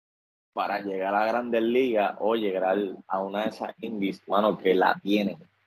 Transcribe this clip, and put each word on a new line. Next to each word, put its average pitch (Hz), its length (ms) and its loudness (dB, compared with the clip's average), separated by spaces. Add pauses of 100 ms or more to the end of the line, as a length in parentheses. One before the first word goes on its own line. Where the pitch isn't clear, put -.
(520)
para 98 280 -2
llegar 95 340 -2
a 104 100 2
Grandes 117 380 0
Ligas 117 580 2
o 107 140 0
llegar 95 420 0 (320)
a 95 120 -4
una 98 240 -4
de 110 40 -2
esas 110 320 -8
indies, 101 480 -4
mano, 101 300 2
que 95 160 4
la 92 280 4
tienen. 98 360 0 (280)